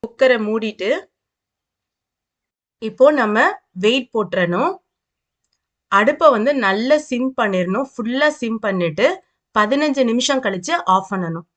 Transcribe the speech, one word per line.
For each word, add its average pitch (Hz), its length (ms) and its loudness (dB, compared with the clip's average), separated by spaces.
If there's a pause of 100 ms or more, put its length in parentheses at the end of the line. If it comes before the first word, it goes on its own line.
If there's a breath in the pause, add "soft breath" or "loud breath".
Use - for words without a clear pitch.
குக்கரை 254 340 2 (100)
மூடிட்டு 214 420 -4 (1900)
இப்போ 220 240 2 (160)
நம்ம 214 160 0 (460)
வெயிட் 254 320 0
போட்டுறணும். 185 580 -2 (1200)
அடுப்பை 302 380 4
வந்து 226 160 0 (140)
நல்லா 226 300 2 (140)
சிம் 254 200 -2 (100)
பண்ணிடணும். 196 520 -2
ஃபுல்லா 254 380 -2 (100)
சிம் 226 260 -4
பண்ணிட்டு 185 420 0 (500)
பதினஞ்சு 269 520 2
நிமிஷம் 262 360 0
கழிச்சு 196 280 -4 (220)
ஆஃப் 190 160 -2
பண்ணணும். 170 460 -6